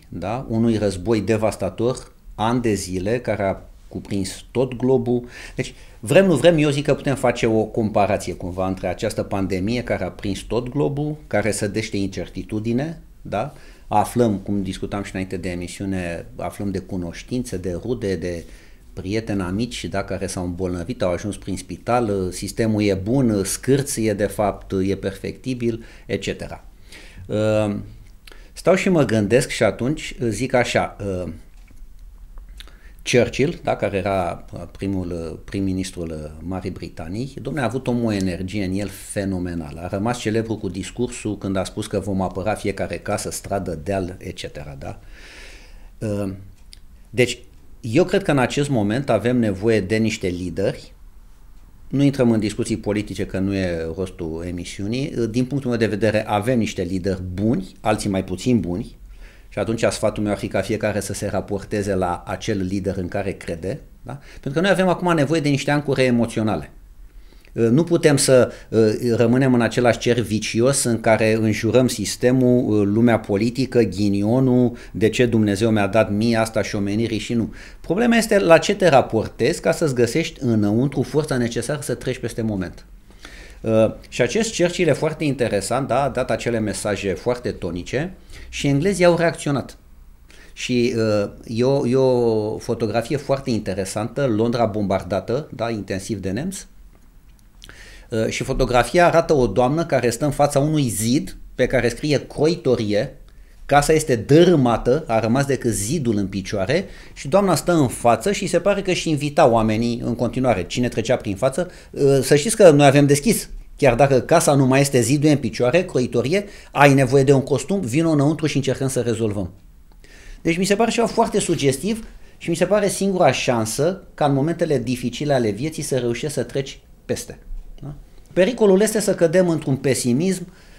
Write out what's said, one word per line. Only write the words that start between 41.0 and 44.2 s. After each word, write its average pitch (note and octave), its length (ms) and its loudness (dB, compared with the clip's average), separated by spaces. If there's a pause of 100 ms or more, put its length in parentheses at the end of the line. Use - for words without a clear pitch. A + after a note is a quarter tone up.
când G2 180 -4
a F#2 80 0
spus - 240 -8
că G2+ 120 -4
vom F#2+ 220 -2
apăra F#2 320 -4
fiecare G2 440 -4
casă, G2+ 320 -6
stradă, F2+ 540 -6
deal, F#2 340 -4
etcetera, D2 600 -12